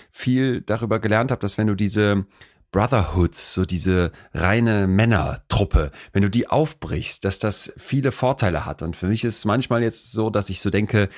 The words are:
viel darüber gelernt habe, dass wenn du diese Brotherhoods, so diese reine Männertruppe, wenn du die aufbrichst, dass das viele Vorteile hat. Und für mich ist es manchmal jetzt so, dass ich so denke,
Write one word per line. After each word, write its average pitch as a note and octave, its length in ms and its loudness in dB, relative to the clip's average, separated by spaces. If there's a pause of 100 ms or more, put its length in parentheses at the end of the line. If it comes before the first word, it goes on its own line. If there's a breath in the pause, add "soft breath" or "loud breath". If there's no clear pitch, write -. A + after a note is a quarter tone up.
(120)
viel B2+ 480 0
darüber A2 400 -2
gelernt A2 320 0
habe, A#2 80 -2
dass - 180 -2
wenn A2 80 2
du G#2 80 2
diese G2+ 500 2 (460 soft breath)
Brotherhoods, F2+ 840 2
so F#2 120 0
diese F2+ 480 0 (200 loud breath)
reine G#2 540 2
Männertruppe, F#2 1040 2 (220 loud breath)
wenn G2 100 2
du G2+ 80 2
die A#2+ 180 0
aufbrichst, - 760 -2
dass G2 160 -2
das - 360 -2
viele C3+ 360 -2
Vorteile F#2 520 0
hat. - 180 -8
Und E2+ 120 -4
für F2+ 140 -4
mich A2 160 0
ist A2+ 140 -2
es - 60 -2
manchmal A#2+ 380 0
jetzt - 300 -4
so, A2 180 -2
dass G#2 200 -2
ich F#2+ 100 -2
so G2+ 100 0
denke, G#2 480 2